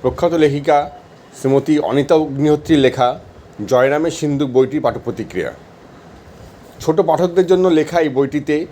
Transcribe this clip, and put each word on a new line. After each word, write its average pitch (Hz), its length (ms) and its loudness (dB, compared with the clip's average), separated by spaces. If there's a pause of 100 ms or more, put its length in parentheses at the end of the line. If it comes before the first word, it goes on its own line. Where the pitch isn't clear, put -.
প্রখ্যাত 160 320 0
লেখিকা 147 560 2 (500)
শ্রীমতী 139 400 0
অনিতা 139 360 0
অগ্নিহোত্রীর 151 640 0
লেখা 127 400 0 (480)
জয়রামের 139 440 2
সিন্দুক 143 380 -4
বইটির 131 320 0
পাঠ্যপ্রতিক্রিয়া। 95 720 -6 (1300)
ছোট 160 220 0
পাঠকদের 170 460 0
জন্য 185 200 2
লেখা 165 320 2
এই 156 100 0
বইটিতে 139 640 -2